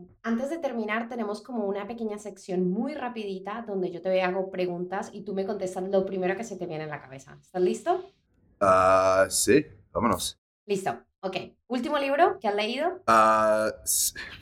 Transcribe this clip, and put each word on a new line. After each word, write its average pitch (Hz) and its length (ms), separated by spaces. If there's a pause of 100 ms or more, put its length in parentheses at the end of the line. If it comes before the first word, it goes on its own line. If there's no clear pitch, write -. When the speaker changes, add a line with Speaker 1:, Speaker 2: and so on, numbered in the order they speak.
(220)
Speaker 1:
antes 233 280
de 330 80
terminar, 233 500
tenemos 214 340
como 226 240
una 202 200
pequeña 220 320
sección 185 500
muy 262 260
rapidita 220 720
donde 190 260
yo 170 100
te 185 200
hago 190 280
preguntas 180 640
y 202 120
tú 196 100
me 190 120
contestas 190 380
lo 190 200
primero 185 320
que 226 80
se 202 120
te 175 100
viene 156 180
a 156 40
la 143 120
cabeza. 135 400
¿Estás 185 220
listo? 339 400 (580)
Speaker 2:
Ah, 95 680
sí, 131 380 (260)
vámonos. 95 480 (260)
Speaker 1:
Listo, 185 300 (240)
ok. 185 160 (300)
¿Último 277 320
libro 294 400
que - 80
has 202 80
leído? 247 540
Speaker 2:
Ah, 110 640 (100)
s-, - 320 (280)